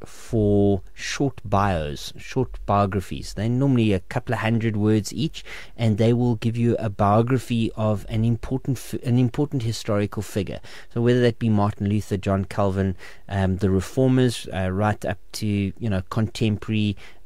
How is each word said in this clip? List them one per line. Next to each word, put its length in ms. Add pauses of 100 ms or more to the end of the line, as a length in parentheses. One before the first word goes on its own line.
for 760 (120)
short 520
bios, 720
short 500
biographies. 680
They're 140
normally 440
a 80
couple 340
of 60
hundred 360
words 360
each, 320 (320)
and 220
they 140
will 240
give 200
you 220
a 120
biography 840
of 340
an 160
important 540
fi-, 260
an 140
important 440
historical 600
figure. 380 (320)
So 80
whether 220
that 180
be 80
Martin 400
Luther, 280
John 280
Calvin, 500 (340)
um, 280
the 140
Reformers, 840
uh, 160
right 340
up 140 (140)
to, 160
you 420
know, 200
contemporary, 880 (300)